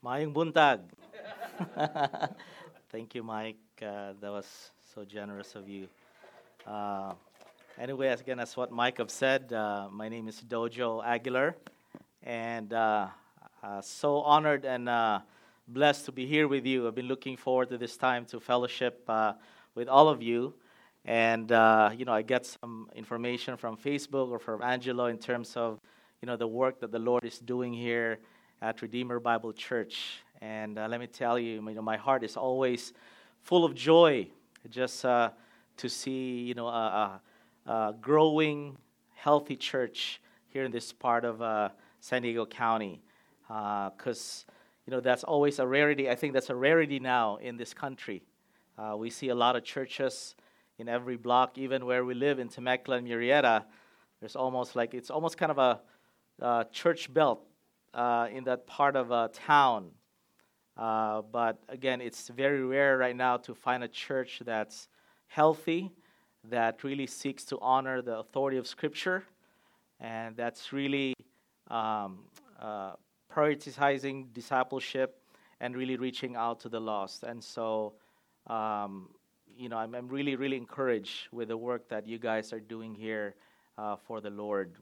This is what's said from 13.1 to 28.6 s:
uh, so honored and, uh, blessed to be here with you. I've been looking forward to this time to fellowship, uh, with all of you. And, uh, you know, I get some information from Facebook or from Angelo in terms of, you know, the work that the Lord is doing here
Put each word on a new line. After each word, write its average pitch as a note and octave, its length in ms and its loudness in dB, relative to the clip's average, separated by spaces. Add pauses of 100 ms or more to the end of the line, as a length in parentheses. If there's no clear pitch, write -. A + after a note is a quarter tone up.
uh, G2+ 200 -8
so D3 400 0
honored D3 440 6
and, B2 240 -2
uh, A2+ 300 2 (480)
blessed C#3 380 2
to C3 60 -10
be B2+ 140 -6
here D3+ 220 4
with C3+ 180 0
you. B2+ 220 2
I've A2+ 80 -2
been B2+ 100 -4
looking C3 320 -6
forward B2+ 320 0
to B2+ 80 -6
this A#2 180 -8
time B2 380 0
to A#2+ 60 -10
fellowship, B2 680 -2
uh, A2 260 2 (420)
with A#2+ 120 -4
all C#3 220 10
of A#2+ 140 0
you. A#2+ 320 -2 (500)
And, A2+ 460 2
uh, A2+ 440 10
you B2 100 -8
know, B2 80 0
I A2 100 2
get B2 240 0
some A2+ 480 -16
information A#2+ 600 -6
from A2+ 220 -8
Facebook C#3 540 -2
or A#2 80 -4
from A2 240 -6
Angelo B2 420 0
in A#2 140 -2
terms A#2+ 360 -4
of, A2+ 240 -2 (440)
you - 20 -10
know, A#2+ 120 -6
the A2+ 100 -2
work C3 320 0
that A2 120 -8
the A#2 60 -4
Lord A#2+ 260 2
is A2+ 140 -10
doing B2 340 -4
here A#2 460 -2 (460)